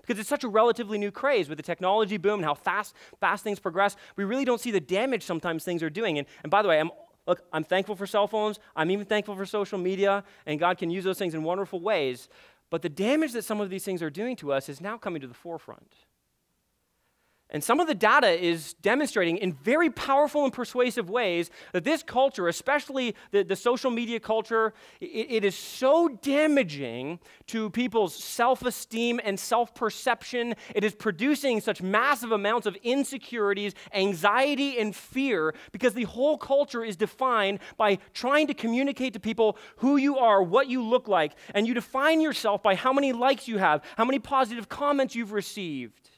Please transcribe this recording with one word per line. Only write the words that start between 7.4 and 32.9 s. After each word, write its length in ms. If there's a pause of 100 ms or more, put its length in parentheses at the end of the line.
I'm 100
thankful 320
for 120
cell 180
phones. 340 (160)
I'm 140
even 160
thankful 300
for 100
social 320
media, 460 (240)
and 120
God 200
can 100
use 140
those 160
things 160
in 80
wonderful 360
ways. 480 (440)
But 100
the 80
damage 440
that 120
some 160
of 80
these 160
things 160
are 80
doing 280
to 140
us 160
is 140
now 160
coming 240
to 60
the 80
forefront. 580 (1600)
And 120
some 160
of 80
the 80
data 340
is 460
demonstrating 640
in 160
very 360
powerful 540
and 100
persuasive 560
ways 400 (240)
that 100
this 200
culture, 440
especially 680 (160)
the, 100
the 140
social 340
media 300
culture, 520 (300)
it, 40 (260)
it 120
is 140
so 520 (120)
damaging 1000 (280)
to 240
people's 420
self-esteem 1120
and 160
self-perception. 1120 (220)
It 80
is 100
producing 680
such 220
massive 500
amounts 360
of 160
insecurities, 880 (220)